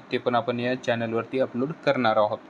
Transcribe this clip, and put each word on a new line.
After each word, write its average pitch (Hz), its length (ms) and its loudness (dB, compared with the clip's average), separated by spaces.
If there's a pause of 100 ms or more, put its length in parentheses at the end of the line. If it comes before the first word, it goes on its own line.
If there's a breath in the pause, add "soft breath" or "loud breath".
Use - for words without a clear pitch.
(120)
ते 127 60 0
पण 123 180 0
आपण 120 240 0
या 123 160 -2
चॅनलवरती 117 640 -2
अपलोड 123 320 -2 (140)
करणार 123 320 2
आहोत. 107 200 2 (120)